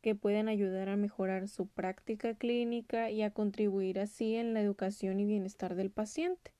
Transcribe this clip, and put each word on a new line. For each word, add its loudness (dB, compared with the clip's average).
que 2
pueden 2
ayudar 0
a 0
mejorar -2
su -4
práctica -4
clínica 0
y 0
a 2
contribuir 2
así 0
en 0
la 2
educación 0
y 2
bienestar 0
del 0
paciente. -4